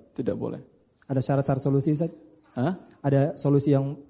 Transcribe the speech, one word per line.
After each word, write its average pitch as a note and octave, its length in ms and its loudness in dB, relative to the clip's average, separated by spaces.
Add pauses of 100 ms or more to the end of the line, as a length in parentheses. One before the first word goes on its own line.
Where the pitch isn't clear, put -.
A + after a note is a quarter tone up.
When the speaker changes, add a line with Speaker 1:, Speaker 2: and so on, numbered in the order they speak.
(100)
Speaker 1:
tidak - 240 -4
boleh. A#2 240 -6 (480)
Speaker 2:
Ada C3+ 160 -2
syarat-syarat C#3 400 0
solusi, C#3 320 2
Ustaz? E3 160 -2 (420)
Speaker 1:
Hah? D3+ 220 -2 (240)
Speaker 2:
Ada C#3 400 2
solusi C#3+ 340 2
yang C#3 220 0 (160)